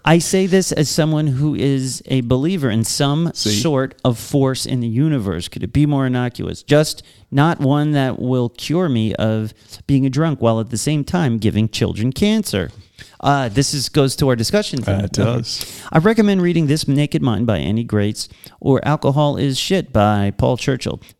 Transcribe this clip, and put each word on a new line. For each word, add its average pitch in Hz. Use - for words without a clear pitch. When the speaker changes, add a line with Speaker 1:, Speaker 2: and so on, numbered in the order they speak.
Speaker 1:
I 165
say 190
this 185
as 147
someone 156
who 143
is 131
a 131
believer 135
in 113
some 147
Speaker 2:
See? 107
Speaker 1:
sort 135
of 120
force 135
in 127
the 117
universe. 113
Could -
it -
be 143
more 139
innocuous? 123
Just 147
not 147
one 147
that 135
will 123
cure 170
me 110
of 110
being 135
a 131
drunk 151
while 113
at 113
the 113
same 147
time 139
giving 107
children 107
cancer. 208
Uh, 139
this 127
is, 131
goes 135
to 139
our 127
discussion 147
Speaker 2:
Uh, -
Speaker 1:
thing. 101
Speaker 2:
it 95
does. -
Speaker 1:
I 156
recommend 202
reading 170
This 156
Naked 147
Mind 117
by 101
Annie 98
Grace 104
or 135
Alcohol 143
is 131
Shit -
by 104
Paul 127
Churchill. -